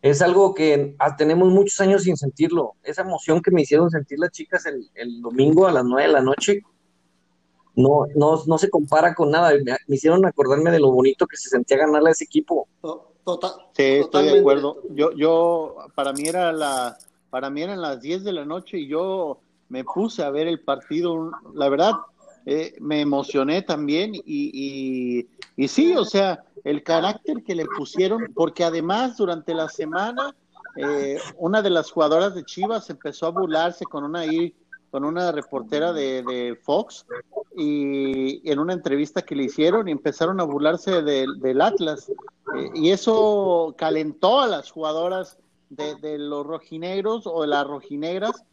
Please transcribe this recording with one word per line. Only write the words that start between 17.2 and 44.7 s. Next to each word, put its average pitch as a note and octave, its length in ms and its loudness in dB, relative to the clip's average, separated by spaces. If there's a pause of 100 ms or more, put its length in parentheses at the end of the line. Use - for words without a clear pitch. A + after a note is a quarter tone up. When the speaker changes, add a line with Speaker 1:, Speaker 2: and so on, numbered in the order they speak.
Speaker 3:
para C3 200 -8
mí C#3+ 120 -8
eran F#3+ 180 -8
las C#3 200 -8
diez E3+ 220 -8
de G3+ 100 -6
la D3+ 120 -8
noche F3+ 340 -10
y D3 80 -8
yo E3 540 -6 (280)
me C3 140 -10
puse G3+ 400 -4
a C#3+ 80 -4
ver D3+ 160 -2
el E3 140 -4
partido. E3 720 -4 (200)
La C#3 160 -2
verdad, E3 260 2 (500)
eh, D#3 360 -4
me D3+ 200 -2
emocioné C#3+ 640 0
también D#3+ 520 -2
y, - 100 -14
y, C3 1000 -6 (300)
y C3+ 100 0
sí, E4 300 2
o A#3 80 2
sea, G3 400 0 (180)
el D3 200 -2
carácter G3 640 -2
que F#3 100 -6
le E3 100 -4
pusieron, - 680 -2
porque E3 300 0
además F3+ 520 -2
durante E3+ 380 -4
la D#3+ 140 -2
semana, A3 680 -6 (420)
eh, C#3 420 -4 (200)
una G3+ 240 0
de G3 80 0
las E3 220 0
jugadoras E3+ 420 2
de E3+ 100 -12
Chivas G3 460 -6
empezó D3+ 360 -10
a E3 40 -2
burlarse E3+ 540 -2
con C#3+ 180 -10
una D#3 180 -8
ahí, E3 320 -2 (380)
con C#3 140 -6
una E3+ 260 -2
reportera D3 600 -4
de, C3+ 320 -4
de B2 360 -6
Fox, - 460 -4 (500)
y C#3 960 -4
en C#3 80 0
una E3+ 140 -2
entrevista D3 500 -4
que - 140 -10
le C#3 80 -2
hicieron, F3 440 0
y D#3+ 40 -4
empezaron E3 480 -2
a F3 40 0
burlarse D#3+ 580 0
del, C3+ 380 -2
del C3 200 0
Atlas, F3+ 500 -2 (460)
eh, - 180 -8
y F#3 160 2
eso G3 880 2
calentó D#3+ 640 0
a B3+ 80 2
las D#3 240 -6